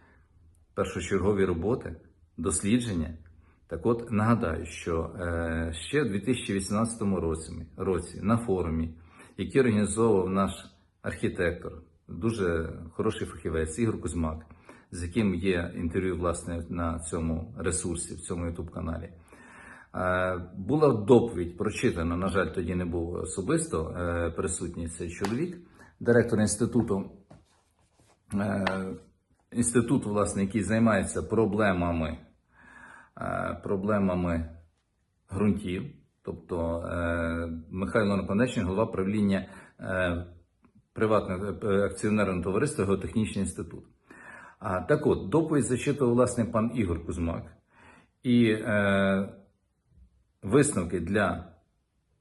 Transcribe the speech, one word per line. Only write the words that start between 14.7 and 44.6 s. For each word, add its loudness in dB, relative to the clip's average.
з -8
яким 2
є 0
інтерв'ю, -2
власне, -2
на -2
цьому -4
ресурсі, -4
в -14
цьому -6
YouTube-каналі, -8
е, 0
була 4
доповідь 4
прочитана, -2
на -2
жаль, 0
тоді -4
не -2
був -4
особисто, -4
е, -2
присутній -6
цей -8
чоловік, -4
директор 4
інституту, 2
е, -2
інститут, 2
власне, 0
який 0
займається 2
проблемами, 2
е, -4
проблемами 0
ґрунтів. 0
Тобто, -4
е, -2
Михайло 2
Наконечний, 2
голова 2
правління, 0
е, -2
приватного, 2
е, 4
акціонерного 2
товариства 0
«Геотехнічний 0
інститут». -8
А, -2